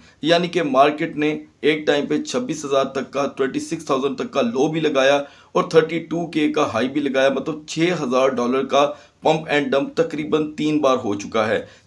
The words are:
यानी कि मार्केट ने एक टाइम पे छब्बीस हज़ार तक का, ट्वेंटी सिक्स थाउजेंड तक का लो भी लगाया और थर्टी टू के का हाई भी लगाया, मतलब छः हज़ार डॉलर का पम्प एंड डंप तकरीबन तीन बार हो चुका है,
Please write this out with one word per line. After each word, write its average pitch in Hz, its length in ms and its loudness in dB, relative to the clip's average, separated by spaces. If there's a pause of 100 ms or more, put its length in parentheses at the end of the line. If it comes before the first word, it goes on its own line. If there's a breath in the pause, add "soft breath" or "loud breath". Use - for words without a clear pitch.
(240 soft breath)
यानी 170 240 2
कि 175 160 -2
मार्केट 147 520 2
ने 151 240 -2 (240)
एक 151 220 2
टाइम 147 200 0
पे 151 120 -2
छब्बीस 143 460 -6
हज़ार 135 300 0
तक 131 160 -6
का, 139 180 -2
ट्वेंटी 135 320 -4
सिक्स 160 300 -8
थाउजेंड 135 280 -2
तक 123 120 -6
का 139 100 -2
लो 127 280 0
भी 156 120 -2
लगाया 139 440 2 (300 loud breath)
और 180 200 0
थर्टी 165 260 4
टू 165 260 -6
के 151 260 0
का 151 120 2
हाई 120 240 -2
भी 147 120 -2
लगाया, 135 300 2
मतलब 139 380 -6
छः 170 260 0
हज़ार 135 400 2
डॉलर 123 300 0
का 139 200 4 (400 loud breath)
पम्प 135 240 2
एंड 143 220 0
डंप 139 280 0
तकरीबन 151 460 0 (120)
तीन 151 240 0
बार 131 160 4
हो 107 180 -2
चुका 104 300 -2
है, 107 220 -2 (200 loud breath)